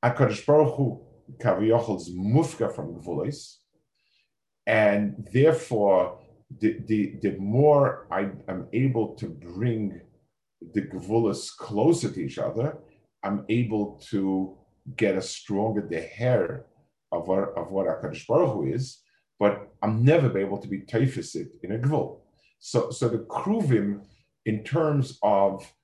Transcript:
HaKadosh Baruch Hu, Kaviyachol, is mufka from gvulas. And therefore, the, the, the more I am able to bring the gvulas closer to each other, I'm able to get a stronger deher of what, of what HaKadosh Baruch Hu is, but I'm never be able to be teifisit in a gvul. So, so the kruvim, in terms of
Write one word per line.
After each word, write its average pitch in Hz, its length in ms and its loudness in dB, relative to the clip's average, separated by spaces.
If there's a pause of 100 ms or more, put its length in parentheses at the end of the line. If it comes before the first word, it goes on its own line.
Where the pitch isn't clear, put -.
HaKadosh 120 400 4
Baruch 147 300 6
Hu, 120 280 0 (340)
Kaviyachol, 110 600 2
is 85 180 -12
mufka 113 560 0
from 82 300 -10
gvulas. 87 540 -6 (1120)
And 104 680 2
therefore, 117 880 4 (400)
the, 107 260 0
the, 104 360 0
the 95 160 -2
more 139 760 4
I 98 180 -2 (180)
am 92 260 -8
able 120 420 0
to - 120 -10
bring 90 760 -6 (720)
the 101 80 0
gvulas 98 760 -2
closer 117 540 0
to 85 120 -8
each 69 140 -8
other, 143 400 -4 (460)
I'm 101 260 -2
able 107 500 -2 (100)
to 95 460 -2 (420)
get 98 200 2
a 92 40 -2
stronger 104 600 -4
deher 85 840 -2 (480)
of 85 160 -4
what, 95 300 -2
of - 140 -8
what 95 160 -2
HaKadosh - 400 -8
Baruch 147 260 0
Hu 90 120 -4
is, 123 340 -6 (400)
but 104 280 0 (140)
I'm 110 240 0
never 147 240 6
be 95 120 0
able 98 180 -2
to 101 80 -14
be 95 140 -6
teifisit 101 680 -4 (160)
in 90 80 -8
a 113 80 -4
gvul. 135 400 -2 (400)
So, - 320 -2
so - 160 -2
the 110 120 -2
kruvim, 120 840 0 (420)
in 107 180 -4
terms 147 600 0
of 98 460 2 (140)